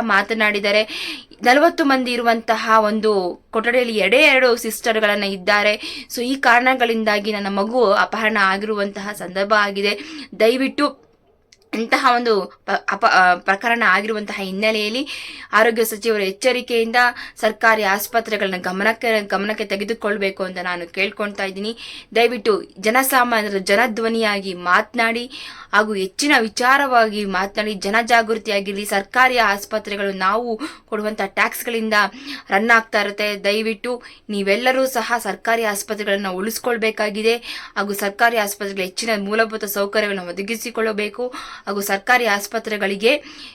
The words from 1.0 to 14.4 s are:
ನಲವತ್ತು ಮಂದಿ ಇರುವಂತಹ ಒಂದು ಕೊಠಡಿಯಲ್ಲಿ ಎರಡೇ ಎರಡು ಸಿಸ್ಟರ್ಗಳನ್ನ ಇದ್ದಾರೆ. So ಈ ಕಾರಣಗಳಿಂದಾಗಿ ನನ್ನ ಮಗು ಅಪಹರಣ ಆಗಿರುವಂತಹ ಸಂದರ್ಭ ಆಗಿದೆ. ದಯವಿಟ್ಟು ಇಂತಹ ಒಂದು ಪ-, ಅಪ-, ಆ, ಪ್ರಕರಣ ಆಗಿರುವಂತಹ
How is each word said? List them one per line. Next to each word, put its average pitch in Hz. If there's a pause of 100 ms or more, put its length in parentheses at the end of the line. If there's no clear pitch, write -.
ನಲವತ್ತು 311
ಮಂದಿ 262
ಇರುವಂತಹ 226
ಒಂದು 208
ಕೊಠಡಿಯಲ್ಲಿ 233
ಎರಡೇ 196
ಎರಡು 262
ಸಿಸ್ಟರ್ಗಳನ್ನ 214
ಇದ್ದಾರೆ. 208 (100)
So 247
ಈ 254
ಕಾರಣಗಳಿಂದಾಗಿ 233
ನನ್ನ 202
ಮಗು 214
ಅಪಹರಣ 214
ಆಗಿರುವಂತಹ 202
ಸಂದರ್ಭ 196
ಆಗಿದೆ. 202 (420)
ದಯವಿಟ್ಟು 262 (640)
ಇಂತಹ 233 (100)
ಒಂದು 226
ಪ-, -
ಅಪ-, 196
ಆ, 180
ಪ್ರಕರಣ 196
ಆಗಿರುವಂತಹ 202